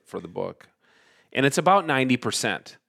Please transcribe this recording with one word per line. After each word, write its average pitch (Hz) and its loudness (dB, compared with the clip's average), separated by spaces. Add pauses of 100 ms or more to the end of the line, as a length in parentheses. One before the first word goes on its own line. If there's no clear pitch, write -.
for - -12
the 87 -12
book, 92 -10 (640)
and 131 2
it's 139 2
about 175 4
ninety 131 2
percent. - -6 (120)